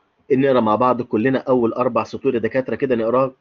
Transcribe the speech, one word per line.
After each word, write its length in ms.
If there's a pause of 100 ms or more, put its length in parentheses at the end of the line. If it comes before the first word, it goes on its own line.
(320)
نقرا 280
مع 140
بعض 280
كلنا 360
اول 340
اربع 320
سطور 300
يا 60
دكاتره 360
كده، 180
نقراها 340 (120)